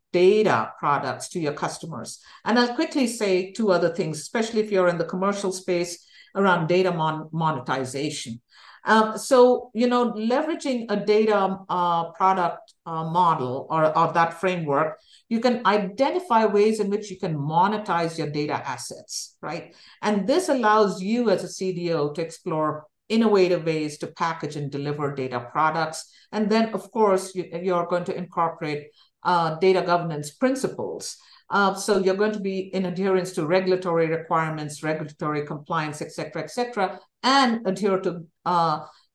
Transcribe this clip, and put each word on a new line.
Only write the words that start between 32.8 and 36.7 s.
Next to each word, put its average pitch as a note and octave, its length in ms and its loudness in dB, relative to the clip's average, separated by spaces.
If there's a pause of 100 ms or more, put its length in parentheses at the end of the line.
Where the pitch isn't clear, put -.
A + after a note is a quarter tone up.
adherence F#3 500 0
to D#3+ 120 -2
regulatory F3+ 640 2
requirements, D#3+ 720 -2
regulatory D3+ 640 -4
compliance, D#3 560 -6
et - 80 -12
cetera, D#3+ 320 -8
et D3+ 80 -12
cetera, G#3 480 -4 (240)